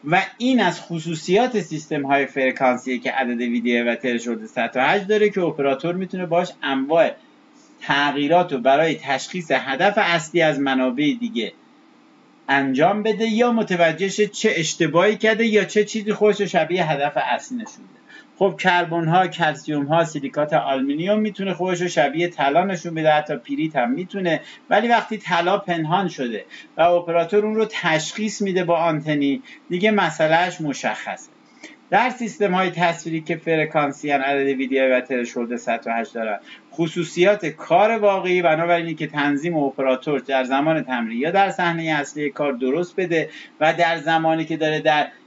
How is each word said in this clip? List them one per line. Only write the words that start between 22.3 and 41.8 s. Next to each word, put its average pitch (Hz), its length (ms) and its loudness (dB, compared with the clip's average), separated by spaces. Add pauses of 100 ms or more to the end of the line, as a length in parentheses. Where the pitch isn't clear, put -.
نشون 175 300 -6
بده، 156 160 2
حتی 151 260 2
پیریت 147 400 -6
هم 120 140 0
می‌تونه، 175 500 -2 (300)
ولی 214 180 2
وقتی 220 280 2
طلا 175 420 0
پنهان 175 500 -2
شده 117 360 -6 (320)
و 156 60 2
اپراتور 175 640 2
اون 214 80 -2
رو 214 160 2
تشخیص 175 720 -2
می‌ده 185 220 0
با 170 120 2
آنتنی، 151 680 0 (260)
دیگه 180 220 2
مسئلهش 170 720 2
مشخصه. 123 680 -6 (600)
در 226 200 4
سیستم 208 440 -2
های 185 160 2
تصویری 160 500 -2
که 165 160 -4
فرکانسی 151 760 0
ان، 139 80 2
عدد 139 260 0
وی 135 200 0
دی 131 140 2
آی 131 100 4
و 127 100 4
ترشحولد 120 560 -4
سطح 117 340 -4
و 113 40 -2
حجم 113 200 -4
دارن، 110 240 -4 (340)
خصوصیات 170 760 0
کار 185 520 2
واقعی 185 440 2
بنابراین 165 540 2
که 156 100 -6
تنظیم 143 500 -2
و 147 80 0
اپراتور 135 560 -2
در 131 240 -2
زمان 143 380 0
تمرین 117 360 -6
یا 147 120 -2
در 196 200 2
صحنهٔ 165 500 -2